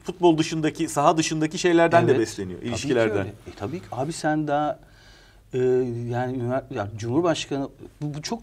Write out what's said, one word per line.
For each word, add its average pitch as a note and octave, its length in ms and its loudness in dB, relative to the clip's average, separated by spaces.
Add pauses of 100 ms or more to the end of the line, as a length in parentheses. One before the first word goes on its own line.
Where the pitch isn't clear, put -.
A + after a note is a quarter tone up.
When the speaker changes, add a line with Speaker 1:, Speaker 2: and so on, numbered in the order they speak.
Speaker 1:
futbol F3 340 4
dışındaki, D#3+ 500 -2
saha D#3 300 4
dışındaki D#3 400 0
şeylerden E3+ 500 6
de - 40 4
Speaker 2:
Evet. B2 100 4
Speaker 1:
besleniyor, G2 380 -6
Speaker 2:
Tabii A#2+ 100 -6
ki A#2+ 40 -2
Speaker 1:
ilişkilerden. A2+ 440 2
Speaker 2:
öyle. G2 120 -2
E, - 280 -18
tabii C3+ 220 -8
ki. F#3+ 120 -16
Abi C3+ 220 -6
sen D3+ 340 -2
daha, D3 320 -2 (720)
e, C3 40 -2 (520)
yani B2+ 280 -4
üniver-, B2+ 380 -4
ya G#2 220 -4
Cumhurbaşkanı, C#3 720 -2 (320)
bu, D3 120 -6
bu D3+ 80 -10
çok, A3+ 220 -8